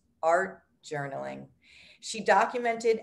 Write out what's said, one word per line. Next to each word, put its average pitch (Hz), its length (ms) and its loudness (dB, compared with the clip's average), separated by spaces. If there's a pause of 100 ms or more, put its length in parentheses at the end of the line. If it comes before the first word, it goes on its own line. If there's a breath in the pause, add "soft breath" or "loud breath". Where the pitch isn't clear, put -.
(220)
art 180 420 0 (200)
journaling. 135 640 -10 (560 loud breath)
She - 160 -10
documented 226 840 2